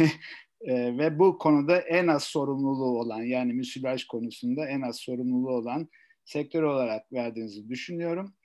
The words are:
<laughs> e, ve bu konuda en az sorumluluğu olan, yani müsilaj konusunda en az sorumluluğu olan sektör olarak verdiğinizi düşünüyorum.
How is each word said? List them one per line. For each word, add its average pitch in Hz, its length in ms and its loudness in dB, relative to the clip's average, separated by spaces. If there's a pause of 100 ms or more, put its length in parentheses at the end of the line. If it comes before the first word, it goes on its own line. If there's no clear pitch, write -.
(180)
<laughs> - 420 -20
e, 123 380 -2
ve 151 200 2
bu 180 200 6
konuda 156 420 4
en 175 260 2
az 147 180 4
sorumluluğu 135 760 0
olan, 113 240 -4
yani 123 300 0
müsilaj 127 520 -4
konusunda 123 640 -4
en 139 120 -4
az 120 160 -6
sorumluluğu 127 540 -2
olan 123 380 -4 (360)
sektör 147 380 -2
olarak 127 500 0
verdiğinizi 113 560 -6
düşünüyorum. 170 640 -6 (100)